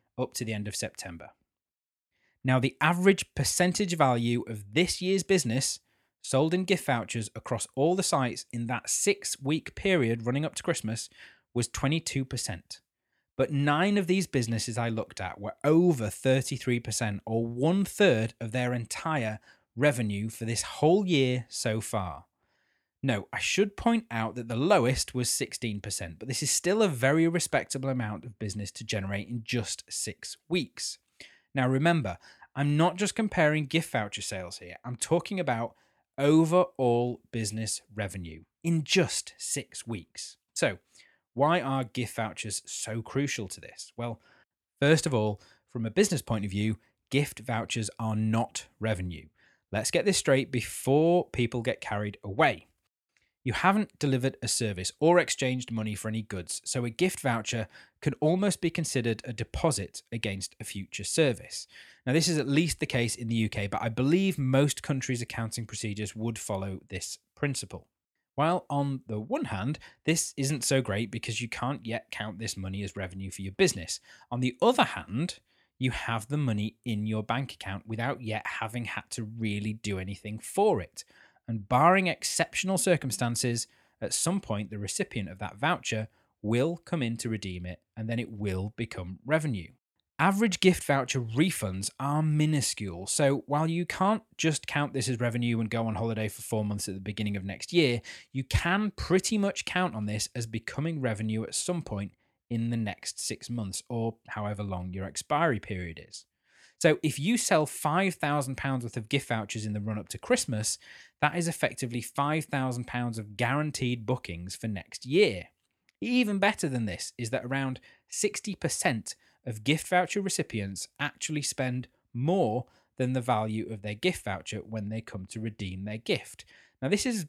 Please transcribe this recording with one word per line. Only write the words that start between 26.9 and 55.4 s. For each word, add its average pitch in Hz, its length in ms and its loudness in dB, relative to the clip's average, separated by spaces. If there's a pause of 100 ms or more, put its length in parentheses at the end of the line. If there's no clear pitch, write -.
respectable 151 600 0
amount 113 380 -4
of 117 120 -16
business 104 340 -6
to - 120 -12
generate 101 440 -4
in 117 140 -6
just 113 460 -4
six - 480 -8 (140)
weeks. - 480 -4 (560)
Now 131 120 2
remember, 135 520 2 (360)
I'm 143 220 2
not 170 200 4
just 190 180 0
comparing 156 500 2
gift 160 260 0
voucher 104 320 -2
sales 92 360 -8
here, 90 260 -14
I'm 123 120 -6
talking 175 440 0
about 120 360 -2 (420)
overall 139 1040 4 (100)
business 110 480 -2 (140)
revenue 90 480 -8 (200)
in 165 220 2
just - 540 2
six - 480 -8
weeks. - 500 -10 (160)
So, 101 240 2 (560)
why 156 280 4
are 135 240 0
gift 120 320 -4
vouchers 110 500 -4
so - 340 -6
crucial 131 480 -2
to - 120 -14
this? - 360 -18
Well, 117 240 -6 (600)
first 151 260 6
of 147 80 0
all, 107 260 0 (300)
from 113 160 -4
a 110 40 -2
business 175 300 2
point 107 240 -2
of 98 60 -4
view, 104 280 0 (300)
gift 143 300 0
vouchers 110 500 -4 (100)
are 110 180 -2
not 110 500 0 (140)
revenue. 90 480 -4 (440)
Let's 107 200 -2
get 170 120 2
this 190 140 2
straight 135 320 4
before 156 800 2
people 120 320 0
get 117 180 -2
carried 104 420 -6
away. 104 440 2 (800)
You 123 100 0
haven't 196 440 2
delivered 131 440 2
a 113 60 -2
service 98 500 -2
or 170 200 8
exchanged 127 520 0